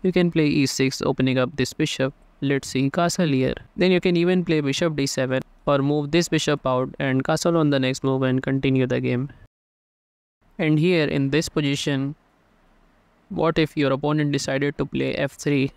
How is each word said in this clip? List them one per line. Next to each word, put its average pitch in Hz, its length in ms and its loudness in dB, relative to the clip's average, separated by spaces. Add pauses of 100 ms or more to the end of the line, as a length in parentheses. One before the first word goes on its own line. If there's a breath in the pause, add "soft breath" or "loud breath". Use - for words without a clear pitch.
you 185 100 0
can 175 180 4
play 156 160 2
e 143 200 2
six, - 340 -2
opening 131 380 0
up 127 180 -2
this 131 160 -2
bishop. 139 400 -4 (280)
Let's 139 280 -2
see, 135 220 0
castle 170 380 0
here. 131 260 0 (220)
Then 180 140 4
you 180 100 4
can 175 160 2
even 180 280 2
play 160 160 2
bishop 147 360 -2
d 139 100 0
seven 131 340 -2 (260)
or 143 120 2
move 143 320 0
this 170 180 2
bishop 147 380 0
out 127 320 0
and 131 260 0
castle 170 320 0
on 151 140 4
the 139 100 2
next 131 240 -2
move 135 180 0
and 131 200 0
continue 135 440 2
the 127 140 -2
game. 127 300 -2 (1300)
And 156 200 2
here 165 280 2
in 139 240 0
this 151 180 0
position, 143 680 -2 (1160)
what 165 280 0
if 156 160 0
your 139 180 0
opponent 147 400 0
decided 143 440 -2
to 139 80 -2
play 135 300 -4
f - 180 -2
three? 139 440 -2